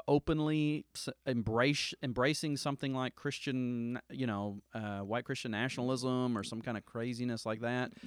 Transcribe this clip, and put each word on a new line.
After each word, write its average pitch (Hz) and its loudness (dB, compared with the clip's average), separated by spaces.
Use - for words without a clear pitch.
openly 151 4
s-, - -6
embrace, 120 2
embracing 139 2
something 139 -2
like 127 -2
Christian, 123 -2
you 131 -2
know, 101 -2
uh, 104 -4
white 107 -2
Christian 131 -4
nationalism 127 0
or 98 -2
some 113 -6
kind 117 -4
of 101 -10
craziness 120 -2
like 110 -2
that, 123 0